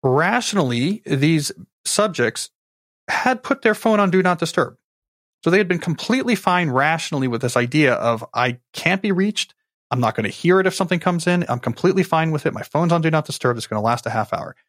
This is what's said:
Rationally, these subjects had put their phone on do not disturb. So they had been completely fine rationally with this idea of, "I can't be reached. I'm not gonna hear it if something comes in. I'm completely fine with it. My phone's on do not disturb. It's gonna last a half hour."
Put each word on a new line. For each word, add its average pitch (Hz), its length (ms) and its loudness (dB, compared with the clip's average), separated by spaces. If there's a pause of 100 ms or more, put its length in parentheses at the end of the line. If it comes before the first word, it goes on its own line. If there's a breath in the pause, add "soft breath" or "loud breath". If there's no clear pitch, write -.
Rationally, 160 1040 0
these 147 460 2 (320)
subjects 156 640 -2 (580)
had 254 340 -2
put - 200 -4
their 214 120 2
phone 214 260 2
on 190 100 2
do 185 120 2
not 180 160 2
disturb. - 380 -2 (680)
So 165 60 2
they 185 80 4
had 202 100 2
been 175 100 0
completely 226 560 0
fine 180 360 0
rationally 139 580 0
with 117 140 -4
this 123 140 0
idea 123 380 2
of, 117 300 -2 (100)
"I 123 240 0 (140)
can't 190 300 -2
be 208 100 0
reached. 196 420 -2 (360)
I'm 123 100 0
not 113 140 0
gonna 107 140 -2
hear 185 320 2
it 190 60 2
if 185 80 0
something 180 260 -2
comes 175 260 -2
in. 175 220 2
I'm 120 120 -2
completely 185 420 0
fine 160 280 0
with 151 160 -2
it. - 80 -2
My - 80 -10
phone's 165 300 0
on 165 100 2
do 160 80 2
not 156 160 0
disturb. 123 300 -2
It's 113 100 -10
gonna 107 160 -4
last 117 240 0
a 110 40 -6
half 104 220 -4
hour." 85 240 -8 (120)